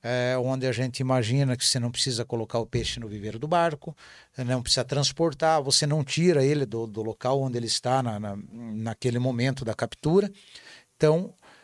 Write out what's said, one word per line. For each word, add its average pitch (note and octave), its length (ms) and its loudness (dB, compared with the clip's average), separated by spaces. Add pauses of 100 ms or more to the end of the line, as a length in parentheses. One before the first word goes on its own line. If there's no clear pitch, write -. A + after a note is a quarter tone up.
É B2 360 0
onde C3 280 -2
a B2+ 60 2
gente B2 300 -2
imagina B2+ 540 2
que B2+ 80 -4
você - 160 2
não A#2+ 120 -2
precisa A#2+ 340 -2
colocar A#2 320 -4
o A2 80 0
peixe A#2+ 340 -4
no A#2 80 -10
viveiro G#2 300 -8
do C3+ 100 -6
barco, E3 480 0 (400)
não B2+ 280 -2
precisa B2+ 200 0
transportar, D#3 760 2
você C3+ 240 2
não D3 180 2
tira D3+ 400 4
ele C#3+ 220 2
do, A2+ 220 -6
do G#2+ 160 -6
local B2+ 380 0
onde B2+ 160 -2
ele A#2 100 -4
está B2+ 340 0
na, A2+ 180 -2
na, G#2 160 -6 (160)
naquele A2+ 680 -4
momento C3 440 0
da A2 120 -4
captura. F#3 560 2 (680)
Então, D#3+ 340 2 (320)